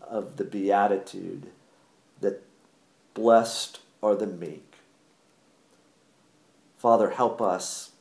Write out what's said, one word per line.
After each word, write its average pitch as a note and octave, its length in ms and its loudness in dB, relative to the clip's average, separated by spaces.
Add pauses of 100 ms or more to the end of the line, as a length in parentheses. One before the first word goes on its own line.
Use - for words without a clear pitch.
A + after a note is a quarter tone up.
of - 340 -8
the G2+ 80 -4
beatitude G2 1040 -2 (720)
that - 240 -4 (720)
blessed A2+ 680 2 (240)
are G#2+ 120 4
the G#2 120 -2
meek. E2 460 -12 (2000)
Father, A2 340 4
help B2 300 -2
us F#2 600 -4